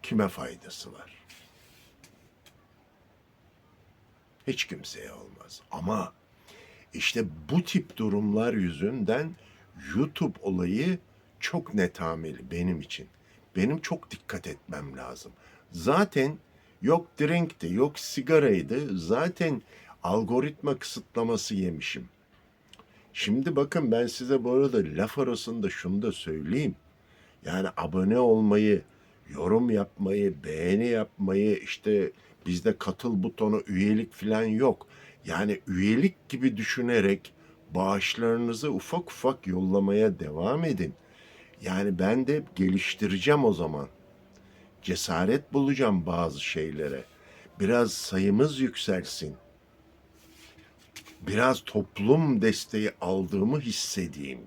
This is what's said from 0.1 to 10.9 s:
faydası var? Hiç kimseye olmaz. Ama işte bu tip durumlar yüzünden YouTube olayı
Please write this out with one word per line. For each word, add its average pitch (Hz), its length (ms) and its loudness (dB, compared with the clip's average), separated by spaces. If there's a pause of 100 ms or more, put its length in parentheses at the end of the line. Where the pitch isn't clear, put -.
faydası - 640 -12
var? - 300 -20 (3250)
Hiç - 180 -2
kimseye - 460 -14
olmaz. - 500 -20 (100)
Ama 90 420 -4 (800)
işte - 320 -2 (260)
bu 175 120 2
tip - 340 -2
durumlar 107 560 2
yüzünden 107 840 0 (600)
YouTube 147 460 0
olayı 98 580 0 (400)